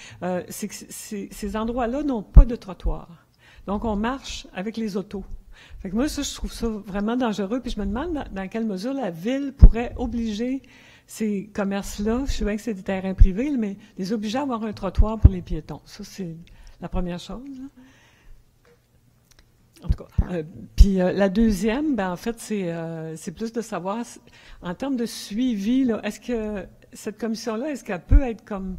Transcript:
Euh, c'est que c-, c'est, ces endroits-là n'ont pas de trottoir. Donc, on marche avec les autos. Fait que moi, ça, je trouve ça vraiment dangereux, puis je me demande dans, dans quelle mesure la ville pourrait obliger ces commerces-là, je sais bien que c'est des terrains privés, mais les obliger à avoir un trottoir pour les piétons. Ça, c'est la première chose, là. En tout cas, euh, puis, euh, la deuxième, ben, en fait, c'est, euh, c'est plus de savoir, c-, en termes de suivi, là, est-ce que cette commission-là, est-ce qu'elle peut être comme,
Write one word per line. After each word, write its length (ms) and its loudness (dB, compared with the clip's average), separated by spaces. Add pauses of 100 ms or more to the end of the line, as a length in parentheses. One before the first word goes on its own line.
(240)
Euh, 240 -2
c'est 180 -8
que 80 -8
c-, 160 -16
c'est, 400 -10
ces 260 -6
endroits-là 460 0
n'ont 220 0
pas 200 10
de 120 -2
trottoir. 520 -8 (600)
Donc, 160 -2
on 100 0
marche 600 -4
avec 220 -6
les 200 -2
autos. 280 -6 (540)
Fait 120 -8
que 40 -2
moi, 140 4
ça, 140 -4
je 120 -4
trouve 180 -6
ça 160 -2
vraiment 480 -2
dangereux, 440 0
puis 100 -4
je 80 -4
me 80 0
demande 280 -2
dans, 180 -2
dans 160 -6
quelle 180 -2
mesure 280 -2
la 180 -2
ville 440 -2
pourrait 400 6
obliger 640 -2 (440)
ces 480 -2
commerces-là, 720 0
je 60 2
sais 120 0
bien 120 0
que 60 -6
c'est 120 -4
des 80 -10
terrains 320 -2
privés, 420 6
mais 200 -2 (220)
les 140 -4
obliger 260 -2
à 40 0
avoir 220 -4
un 80 -6
trottoir 480 2
pour 100 10
les 120 -4
piétons. 420 -6
Ça, 180 -16
c'est 320 -8 (460)
la 80 -8
première 320 0
chose, 260 -12 (140)
là. 60 -10 (2250)
En 40 -4
tout 160 0
cas, 260 0
euh, 140 -2 (320)
puis, 240 10
euh, 100 6
la 180 4
deuxième, 680 2
ben, 160 0
en 40 -4
fait, 220 -6
c'est, 340 -4
euh, 440 -6
c'est 160 -10
plus 200 -8
de 80 -4
savoir, 440 -4
c-, 160 -16 (420)
en 120 -6
termes 200 -4
de 120 0
suivi, 800 0
là, 200 2
est-ce 160 -6
que 460 -4 (260)
cette 260 -10
commission-là, 540 -2
est-ce 100 -8
qu'elle 180 -4
peut 220 8
être 220 -4
comme, 340 -6